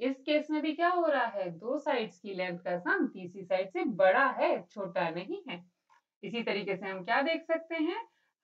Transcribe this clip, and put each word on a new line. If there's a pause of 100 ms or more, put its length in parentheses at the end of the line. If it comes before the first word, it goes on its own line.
इस
case
में
भी
क्या
हो
रहा
है?
दो
sides
की
length
का
sum
तीसरी
side
से
बड़ा
है,
छोटा
नहीं
है। (580)
इसी
तरीके
से
हम
क्या
देख
सकते
हैं? (360)